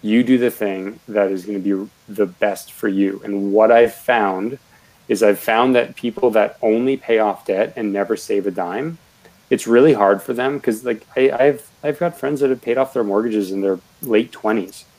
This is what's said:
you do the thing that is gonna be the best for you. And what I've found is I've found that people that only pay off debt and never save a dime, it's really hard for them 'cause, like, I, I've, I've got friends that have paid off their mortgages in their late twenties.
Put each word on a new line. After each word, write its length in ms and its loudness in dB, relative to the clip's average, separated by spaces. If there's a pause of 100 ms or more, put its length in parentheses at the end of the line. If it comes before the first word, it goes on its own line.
you 180 2
do 160 4
the 140 2
thing 560 -6
that 240 0
is 140 -6
gonna 140 -6
be 280 -2 (220)
the 160 0
best 480 -6
for 160 -4
you. 340 0
And 300 -4
what 180 6
I've 240 4
found 640 -2 (480)
is 160 0
I've 160 4
found 360 2
that 200 0
people 360 -2
that 300 0
only 360 0
pay 220 0
off 260 -2
debt 320 -2
and 160 -4
never 240 -2
save 280 -4
a 60 -2
dime, 460 -8 (520)
it's 160 -2
really 280 6
hard 280 2
for 120 -8
them 260 -4
'cause, 240 -4
like, 220 -6 (100)
I, 160 2
I've, 360 2 (160)
I've 160 -4
got 200 -4
friends 220 -4
that 80 2
have 120 -2
paid 160 -2
off 160 -2
their 120 0
mortgages 460 0
in 100 -4
their 180 0 (220)
late 320 0
twenties. 500 -4 (160)